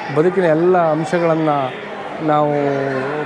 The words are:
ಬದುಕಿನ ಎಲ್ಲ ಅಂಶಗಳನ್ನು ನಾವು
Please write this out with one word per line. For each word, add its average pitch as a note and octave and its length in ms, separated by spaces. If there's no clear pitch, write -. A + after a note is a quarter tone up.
ಬದುಕಿನ F3+ 280
ಎಲ್ಲ E3+ 340
ಅಂಶಗಳನ್ನು D#3+ 800
ನಾವು D3+ 280